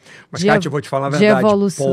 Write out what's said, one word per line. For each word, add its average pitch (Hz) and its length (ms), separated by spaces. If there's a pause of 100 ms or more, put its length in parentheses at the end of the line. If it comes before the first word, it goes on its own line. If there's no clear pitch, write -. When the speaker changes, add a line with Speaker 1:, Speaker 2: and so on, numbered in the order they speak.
(300)
Speaker 1:
Mas, 139 120
Speaker 2:
de 185 60
Speaker 1:
Kátia, 208 120
Speaker 2:
ev-, 175 80
Speaker 1:
eu 139 40
vou 143 100
te - 80
falar 139 180
a 139 40
Speaker 2:
de 147 80
Speaker 1:
verdade. 208 260
Speaker 2:
evolução. 202 480